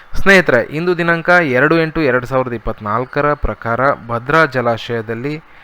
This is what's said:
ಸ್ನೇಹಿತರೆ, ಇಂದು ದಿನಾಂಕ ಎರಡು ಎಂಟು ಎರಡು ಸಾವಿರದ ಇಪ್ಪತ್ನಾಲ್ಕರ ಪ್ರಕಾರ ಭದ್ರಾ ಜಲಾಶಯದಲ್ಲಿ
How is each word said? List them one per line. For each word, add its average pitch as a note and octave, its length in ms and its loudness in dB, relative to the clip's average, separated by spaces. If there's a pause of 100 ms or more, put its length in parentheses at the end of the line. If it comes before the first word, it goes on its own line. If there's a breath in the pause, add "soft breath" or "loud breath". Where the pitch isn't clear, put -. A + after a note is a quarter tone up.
(140 loud breath)
ಸ್ನೇಹಿತರೆ, E3+ 480 4
ಇಂದು E3+ 360 -2
ದಿನಾಂಕ E3+ 300 -2
ಎರಡು D#3 500 4
ಎಂಟು D#3+ 220 -2
ಎರಡು B2 260 0
ಸಾವಿರದ B2+ 260 -2
ಇಪ್ಪತ್ನಾಲ್ಕರ A#2+ 840 -4
ಪ್ರಕಾರ A#2 580 -2
ಭದ್ರಾ A#2+ 520 0
ಜಲಾಶಯದಲ್ಲಿ A#2+ 1000 -4 (220 soft breath)